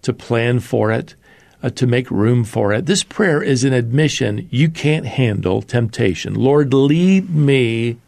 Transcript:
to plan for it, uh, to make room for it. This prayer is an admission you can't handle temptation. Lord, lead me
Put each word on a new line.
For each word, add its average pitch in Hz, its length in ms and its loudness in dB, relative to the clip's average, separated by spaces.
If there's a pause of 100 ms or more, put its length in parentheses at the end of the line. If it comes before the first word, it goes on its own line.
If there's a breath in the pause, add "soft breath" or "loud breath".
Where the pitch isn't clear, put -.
to 127 100 -4
plan 120 480 -2
for 110 300 -2
it, 117 240 -4 (480 soft breath)
uh, 123 80 -2
to - 160 -2
make 123 240 -2
room 117 340 2
for 107 280 -2
it. 110 140 -2
This 196 180 0
prayer 165 380 0
is 131 220 0
an 135 80 2
admission 123 800 -2
you 147 180 2
can't 156 380 -2
handle 104 560 0
temptation. 110 720 -2
Lord, 131 400 2
lead 180 560 2
me 120 760 0